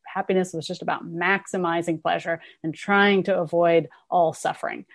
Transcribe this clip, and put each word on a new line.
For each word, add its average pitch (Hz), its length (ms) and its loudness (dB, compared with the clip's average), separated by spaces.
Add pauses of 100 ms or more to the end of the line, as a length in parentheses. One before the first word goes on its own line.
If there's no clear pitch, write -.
(120)
happiness 185 400 0
was 160 140 -6
just 180 160 -8
about 170 260 -4
maximizing 170 960 -2
pleasure 165 380 -2 (240)
and 160 100 -4
trying 202 500 4
to 185 140 0
avoid 170 500 2 (220)
all 165 220 4
suffering. - 640 -6